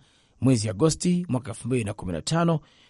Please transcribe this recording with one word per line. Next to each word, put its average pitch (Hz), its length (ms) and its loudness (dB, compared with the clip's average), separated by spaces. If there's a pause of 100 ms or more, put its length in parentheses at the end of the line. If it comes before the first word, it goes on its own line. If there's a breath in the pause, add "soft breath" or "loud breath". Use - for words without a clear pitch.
(420 soft breath)
mwezi 117 280 4
Agosti 160 600 0
mwaka 123 220 -4
elfu - 160 -12
mbili 123 160 0
na 101 100 -4
kumi - 180 -8
na 80 100 -4
tano 165 380 0 (300 soft breath)